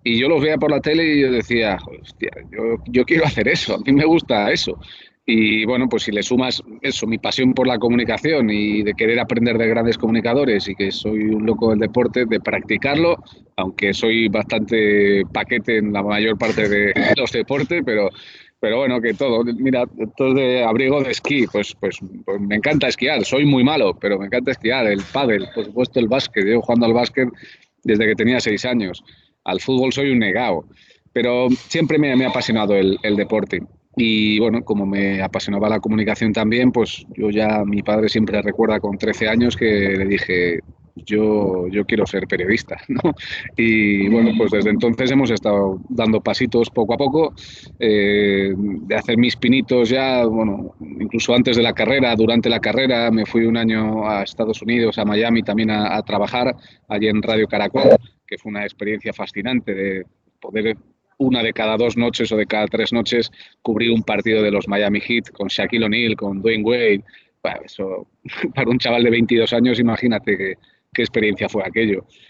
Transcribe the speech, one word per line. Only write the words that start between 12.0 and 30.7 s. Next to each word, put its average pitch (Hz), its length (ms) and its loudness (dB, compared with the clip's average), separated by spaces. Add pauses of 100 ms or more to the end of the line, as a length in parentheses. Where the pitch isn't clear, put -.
de 110 140 -2
practicarlo, 131 800 -2 (360)
aunque 95 360 -2
soy 113 360 0
bastante 104 920 2 (100)
paquete 110 460 -2
en 107 120 -2
la 101 100 -4
mayor 104 360 0
parte 107 320 0
de 101 240 2
<laughs> - 240 2
los 127 160 -4
deportes, 139 520 -2
pero, 107 240 0 (520)
pero 113 160 0
bueno, 123 240 0
que 113 140 -2
todo, 120 280 0
mira, 123 400 0 (320)
todo 131 180 2
de 127 300 2
abrigo 131 400 2
de 123 80 -4
esquí, 135 400 0
pues, 104 260 -4
pues, 95 220 -6 (240)
pues 101 160 -4
me 101 160 -2
encanta 135 320 0
esquiar, 120 380 -2
soy 143 200 2
muy 131 200 4
malo, 131 340 2
pero 101 180 0
me 98 100 -6
encanta 123 240 -2
esquiar, 123 360 -2
el 101 140 0 (100)
pádel, 110 420 0
por 110 120 -6
supuesto 120 340 -2
el 117 80 2
básquet, 110 380 0
llevo 113 160 2
jugando 120 240 2
al 117 80 4
básquet 123 340 0 (560)
desde 110 240 2
que 110 80 2
tenía 117 240 2
seis 104 240 -2
años, 110 400 -4 (400)
al 92 160 -4
fútbol 131 320 0
soy 139 180 -2
un 127 100 2
negao, 101 440 0 (480)